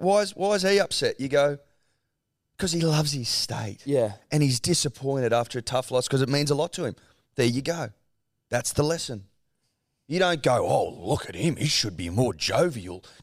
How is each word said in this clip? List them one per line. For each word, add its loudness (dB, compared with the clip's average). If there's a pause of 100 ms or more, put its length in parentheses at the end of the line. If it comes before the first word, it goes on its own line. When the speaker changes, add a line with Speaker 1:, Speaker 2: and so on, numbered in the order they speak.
Speaker 1:
"Why 4
is, -6
why 0
is 0
he 4
upset?" -2
You -4
go, 4 (1000)
"'Cause -2
he 0
loves 2
his -6
state." -4
Speaker 2:
Yeah. 0 (180)
Speaker 1:
And 4
he's 2
disappointed -2
after 0
a -6
tough -4
loss 0
'cause 2
it 2
means 0
a 2
lot -2
to -6
him. -6 (400)
There 4
you 0
go. -6 (600)
That's -2
the 2
lesson. -4 (800)
You 0
don't 2
go, 4
"Oh, 2 (200)
look -2
at -14
him. 0
He -2
should -2
be -6
more 0
jovial." -2 (180)